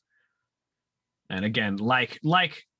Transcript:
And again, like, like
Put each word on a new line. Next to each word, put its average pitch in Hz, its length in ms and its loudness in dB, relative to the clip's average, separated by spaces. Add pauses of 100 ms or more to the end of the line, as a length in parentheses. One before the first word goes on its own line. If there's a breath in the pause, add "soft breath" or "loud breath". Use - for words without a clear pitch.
(1300)
And 92 140 -4
again, 107 340 0
like, 120 460 0
like 170 400 0 (160)